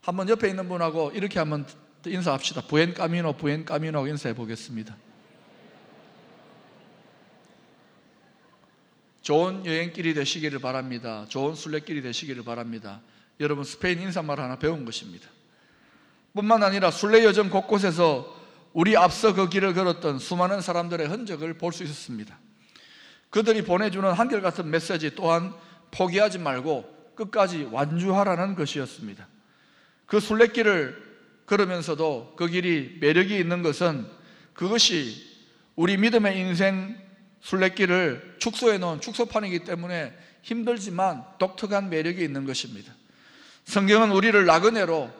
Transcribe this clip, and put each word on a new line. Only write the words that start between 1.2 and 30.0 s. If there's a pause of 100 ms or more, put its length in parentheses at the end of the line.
한번 (380)
인사합시다.
부엔
까미노,
부엔
까미노
하고
인사해
보겠습니다. (4000)
좋은
여행길이
되시기를
바랍니다.
좋은
순례길이
되시기를
바랍니다. (380)
여러분,
스페인
인사말
하나
배운
것입니다. (1040)
뿐만
아니라
순례
여정
곳곳에서 (320)
우리
앞서
그
길을
걸었던
수많은
사람들의
흔적을
볼
수
있었습니다. (920)
그들이
보내주는
한결같은
메시지
또한 (360)
포기하지
말고
끝까지
완주하라는
것이었습니다. (800)